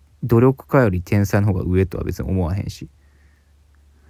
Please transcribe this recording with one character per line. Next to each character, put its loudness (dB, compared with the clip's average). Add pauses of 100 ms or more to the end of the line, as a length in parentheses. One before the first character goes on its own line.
(240)
努 4
力 2
家 2
よ 4
り -2
天 0
才 0
の 0
方 0
が -4
上 2
と -10
は -6
別 -8
に -6
思 -2
わ -4
へ -6
ん -8
し。 -12 (1200)